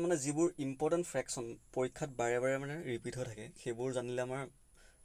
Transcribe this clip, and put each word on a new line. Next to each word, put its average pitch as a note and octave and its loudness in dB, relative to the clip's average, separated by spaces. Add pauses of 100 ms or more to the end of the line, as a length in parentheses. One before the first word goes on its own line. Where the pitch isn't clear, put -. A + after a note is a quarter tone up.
মানে F3 4
যিবোৰ D3 4 (180)
important D#3 2
fraction B2+ -2 (300)
পৰীক্ষাত C3 0 (100)
বাৰে A#2+ 4
বাৰে C3+ 4
মানে C#3+ -4 (160)
repeat A#2 -4
হৈ B2+ -2
থাকে, G#2+ -10 (160)
সেইবোৰ B2 -2
জানিলে B2 -2
আমাৰ C3 -2 (640)